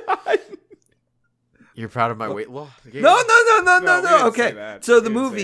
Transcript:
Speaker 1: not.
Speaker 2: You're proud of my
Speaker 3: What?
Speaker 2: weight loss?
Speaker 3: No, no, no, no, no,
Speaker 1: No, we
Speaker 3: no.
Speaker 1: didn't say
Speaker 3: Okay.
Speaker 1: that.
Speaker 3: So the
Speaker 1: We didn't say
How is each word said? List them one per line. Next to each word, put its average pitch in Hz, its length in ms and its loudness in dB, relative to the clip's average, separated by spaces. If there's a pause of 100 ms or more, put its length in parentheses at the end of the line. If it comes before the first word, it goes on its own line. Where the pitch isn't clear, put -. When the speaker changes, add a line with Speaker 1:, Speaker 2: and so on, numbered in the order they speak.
Speaker 1:
not. - 320 -4 (1300)
Speaker 2:
You're 113 160 -14
proud 117 220 -2
of 110 60 -10
my 110 100 -8
Speaker 3:
What? 101 100 -6
Speaker 2:
weight 110 120 -12
loss? 139 200 -18 (160)
Speaker 3:
No, 127 160 -14
no, - 0 -
no, 453 600 4
no, - 20 -
no, 359 160 4
Speaker 1:
No, - 0 -
we 359 40 -6
Speaker 3:
no. 359 180 0
Speaker 1:
didn't 302 340 2
say 247 100 -2
Speaker 3:
Okay. 190 100 -4
Speaker 1:
that. - 300 -16
Speaker 3:
So 233 140 6
the 226 100 -2
Speaker 1:
We 220 60 -4
didn't 262 160 -4
say 208 120 -12